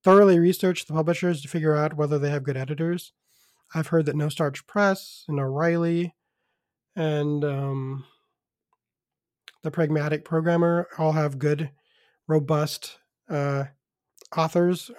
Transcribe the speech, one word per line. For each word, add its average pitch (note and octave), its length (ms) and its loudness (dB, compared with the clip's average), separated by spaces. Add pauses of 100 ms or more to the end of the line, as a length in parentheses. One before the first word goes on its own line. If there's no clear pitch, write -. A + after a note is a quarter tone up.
thoroughly F#3+ 340 8
research F3+ 480 2
the D3 80 -10
publishers D#3+ 480 0
to C#3+ 60 -16
figure D#3 300 0
out D3+ 180 -2
whether D3 240 0
they C#3+ 100 -2
have C#3+ 140 -4
good C3 140 -4
editors. D3+ 560 -6 (640)
I've D#3+ 120 -2
heard E3 180 4
that C#3+ 100 -2
No D3+ 140 -2
Starch C#3+ 380 -4
Press - 600 -2
and D3 120 -4
O'Reilly E3+ 760 -2 (800)
and, D3 480 -2
um, C3+ 600 -6 (1600)
the D#3 80 -6
Pragmatic D3+ 540 -2
Programmer E3+ 640 0 (100)
all D#3 140 2
have D3 260 -2
good, D3 320 -2 (560)
robust, D3+ 720 -2 (300)
uh, C#3+ 340 -2 (760)
authors F3 600 0